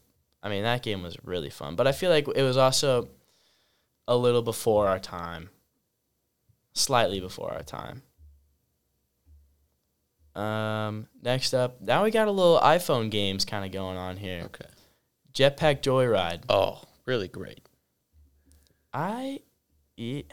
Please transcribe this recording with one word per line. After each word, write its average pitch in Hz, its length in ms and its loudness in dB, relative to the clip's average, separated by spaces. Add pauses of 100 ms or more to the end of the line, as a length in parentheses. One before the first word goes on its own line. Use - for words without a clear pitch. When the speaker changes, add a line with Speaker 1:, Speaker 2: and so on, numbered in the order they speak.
(440)
Speaker 1:
I 98 60 -8
mean, 101 160 -4
that 120 180 -2
game 98 200 -6
was 85 220 -12
really 87 260 -6
fun. 73 260 -10
But 123 100 2
I 135 60 2
feel 180 180 -2
like 151 180 2
it 131 140 0
was 131 140 2
also 131 520 2 (1000)
a 120 80 4
little 120 260 4
before 107 460 2
our 95 100 2
time. 85 520 -10 (1200)
Slightly 101 480 2
before - 320 -8
our 76 100 -8
time. - 400 -12 (2250)
Um, 107 720 -4 (140)
next 127 300 -2
up, 127 280 0
now 123 240 2
we 220 60 2
got 220 180 2
a - 20 0
little 180 280 6
iPhone 143 520 4
games 98 340 0
kinda 98 240 -6
going 92 300 -6
on 92 180 -8
here. 92 300 -8
Speaker 2:
Okay. - 180 -16 (680)
Speaker 1:
Jetpack 139 480 2
Joyride. 110 680 0
Speaker 2:
Oh, 95 340 2 (220)
really 113 240 -2
great. - 320 -14 (1300)
Speaker 1:
I, 233 460 -6 (560)
e- 123 360 -8